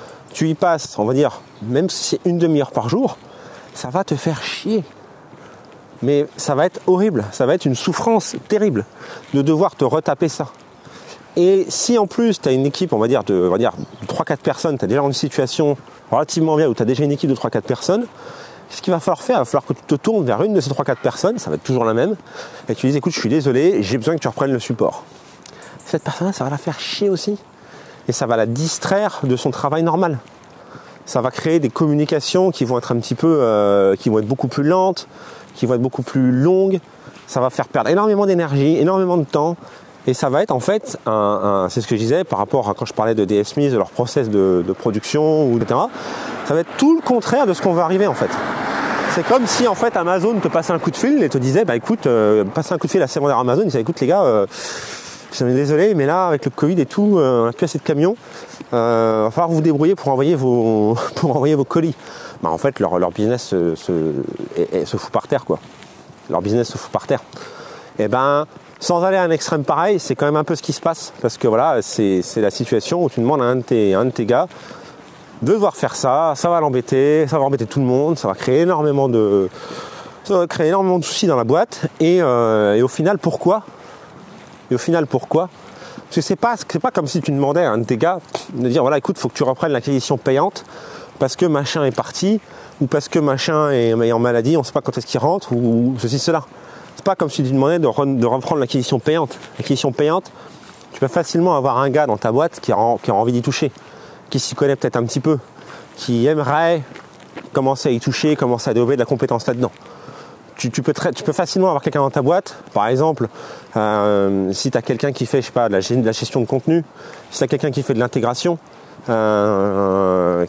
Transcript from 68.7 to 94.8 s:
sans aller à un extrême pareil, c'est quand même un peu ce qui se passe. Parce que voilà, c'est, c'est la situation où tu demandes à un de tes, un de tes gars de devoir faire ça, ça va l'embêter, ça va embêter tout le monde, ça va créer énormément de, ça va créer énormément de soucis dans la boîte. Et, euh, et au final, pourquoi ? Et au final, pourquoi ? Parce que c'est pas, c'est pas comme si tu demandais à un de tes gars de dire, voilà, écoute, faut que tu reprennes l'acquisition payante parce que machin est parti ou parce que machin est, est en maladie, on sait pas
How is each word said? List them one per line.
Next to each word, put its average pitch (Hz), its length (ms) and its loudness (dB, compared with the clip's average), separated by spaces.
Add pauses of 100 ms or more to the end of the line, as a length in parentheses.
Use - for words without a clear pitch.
sans 175 240 0
aller 190 140 2
à 185 60 4
un 165 80 2
extrême 151 320 -2
pareil, 170 360 0
c'est - 160 -4
quand 147 120 0
même 147 80 2
un 151 80 0
peu 160 120 -4
ce - 60 -8
qui - 120 -6
se - 80 -10
passe. - 300 -4 (100)
Parce 117 160 -2
que 123 100 0
voilà, 120 340 2
c'est, 95 400 0
c'est - 200 -4
la 101 100 2
situation 135 520 -2
où 139 60 0
tu 123 120 -4
demandes 135 200 2
à 123 40 2
un 123 100 2
de 127 60 -2
tes, 104 340 2
un 110 100 2
de 127 60 -2
tes 113 160 -4
gars 135 200 2 (920)
de 127 100 2
devoir 202 240 2
faire - 200 -4
ça, 147 400 2
ça 170 140 0
va 170 100 2
l'embêter, 143 680 2
ça 156 100 0
va 139 80 2
embêter 135 200 0
tout 139 140 -4
le 135 60 2
monde, 143 320 2
ça 117 100 -4
va 95 60 0
créer 131 280 2
énormément 151 460 2
de, 101 420 2 (720)
ça 196 140 0
va 175 100 2
créer 156 200 -2
énormément 185 320 2
de 151 40 -2
soucis - 240 -2
dans 156 80 4
la 120 80 2
boîte. 156 440 0 (120)
Et, 175 220 4
euh, 110 540 4
et 113 60 4
au 131 60 4
final, 170 320 0
pourquoi ? - 440 0 (1080)
Et 127 60 0
au 120 40 0
final, 165 280 0
pourquoi ? 160 420 -2 (560)
Parce - 100 -6
que 165 60 0
c'est 196 140 -2
pas, 233 220 0
c'est - 220 -6
pas 165 120 -2
comme 151 160 -2
si 156 140 -2
tu - 100 -2
demandais 139 320 2
à 131 80 2
un 107 60 0
de 117 60 0
tes 120 140 -2
gars 170 220 0 (340)
de 123 140 -2
dire, 131 140 2
voilà, 139 160 2
écoute, 180 200 -4
faut 131 120 -4
que - 60 -16
tu - 80 0
reprennes 131 280 0
l'acquisition 135 460 -2
payante 143 480 0 (540)
parce 131 160 -2
que 180 100 0
machin 147 400 0
est 123 100 0
parti 196 440 -2 (420)
ou 135 60 0
parce 143 200 -2
que 165 120 0
machin 147 520 0
est, 120 180 2
est 117 220 2
en 117 80 2
maladie, 120 380 2
on 135 60 2
sait - 80 -12
pas 131 100 -2